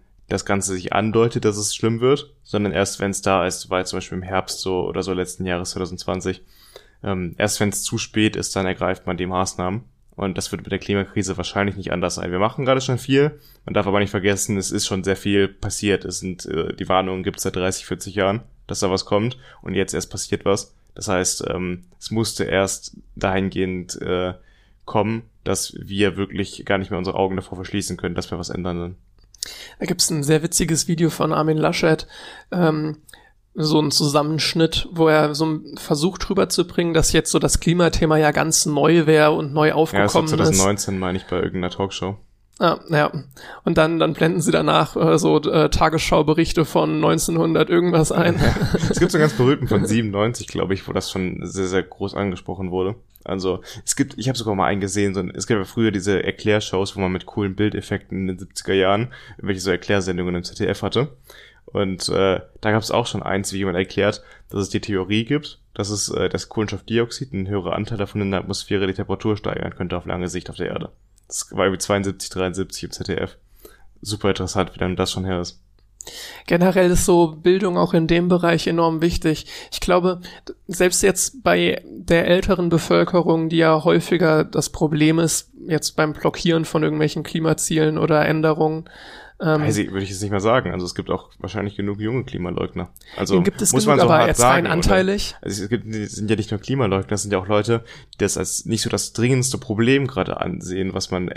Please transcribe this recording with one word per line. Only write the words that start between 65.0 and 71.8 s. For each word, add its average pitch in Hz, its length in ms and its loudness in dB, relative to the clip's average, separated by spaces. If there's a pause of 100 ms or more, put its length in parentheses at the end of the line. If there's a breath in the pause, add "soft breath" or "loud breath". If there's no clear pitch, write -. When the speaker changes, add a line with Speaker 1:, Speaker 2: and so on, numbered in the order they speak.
Speaker 1:
gibt, 147 340 -4 (140)
dass 101 180 -6
es, 101 200 -4
äh, 92 180 0
das - 220 -6
Kohlenstoffdioxid, 110 800 -4
ein 95 160 -4
höherer 90 240 -2
Anteil 107 260 -4
davon 101 220 -4
in 98 100 -2
der 92 100 0
Atmosphäre, 98 460 -2
die 95 60 0
Temperatur 101 440 -2
steigern - 380 -6
könnte 90 220 -6
auf 87 100 -8
lange 90 220 -4
Sicht 92 220 -8
auf - 60 -14
der - 120 -4
Erde. - 220 -6 (360)
Das - 260 -10
war 101 120 0
irgendwie 95 160 0